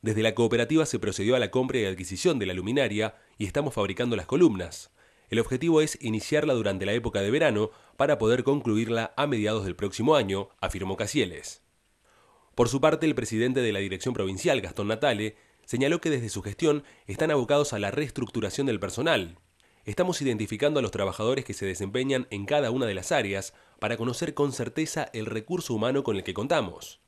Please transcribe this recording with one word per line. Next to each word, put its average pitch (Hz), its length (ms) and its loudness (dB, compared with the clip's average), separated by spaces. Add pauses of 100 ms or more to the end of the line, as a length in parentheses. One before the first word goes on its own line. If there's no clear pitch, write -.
Desde 110 220 0
la 110 100 4
cooperativa 120 540 4
se 113 140 -4
procedió 101 340 0
a 123 60 2
la 104 100 0
compra 127 300 0
y 107 40 2
adquisición 95 540 0
de 101 80 -2
la 92 80 -4
luminaria 107 640 0 (200)
y 104 100 -4
estamos 143 280 -2
fabricando 110 400 -2
las 92 120 -4
columnas. 107 680 2 (360)
El 113 120 2
objetivo 151 400 2
es 156 200 0
iniciarla 131 540 0
durante 98 320 0
la 101 60 0
época 113 280 0
de 101 120 2
verano 120 400 2 (240)
para 143 200 4
poder 113 280 2
concluirla 113 720 2
a 139 100 0
mediados 107 380 0
del 90 100 -4
próximo 113 400 2
año, 98 360 0 (100)
afirmó 95 360 -4
Casieles. 101 680 -4 (920)
Por 120 140 4
su 131 120 0
parte, 160 260 4
el 143 100 2
presidente 120 440 0
de 117 120 2
la 98 80 -2
Dirección 98 340 -4
Provincial, 104 460 0
Gastón 92 260 -4
Natale, 110 480 0 (300)
señaló 139 360 0
que 165 100 -2
desde 120 180 -2
su 98 140 -6
gestión 147 420 0 (240)
están 156 240 0
abocados 143 400 2
a 107 80 -2
la 101 100 -2
reestructuración 123 800 -4
del 110 100 0
personal. 101 600 -2 (440)
"Estamos 180 380 -2
identificando 123 560 0
a 131 40 0
los 107 100 -2
trabajadores 113 520 0
que - 100 -10
se - 120 -6
desempeñan 123 640 -2
en 101 160 -6
cada 143 240 2
una 127 160 0
de 101 80 -2
las 95 160 -6
áreas 98 420 -2 (280)
para 110 160 -2
conocer 123 360 -4
con 143 200 0
certeza 143 600 -4
el 110 140 -6
recurso 120 480 -4
humano 127 300 0
con 113 100 0
el 95 80 -2
que 92 120 -6
contamos". 113 720 -4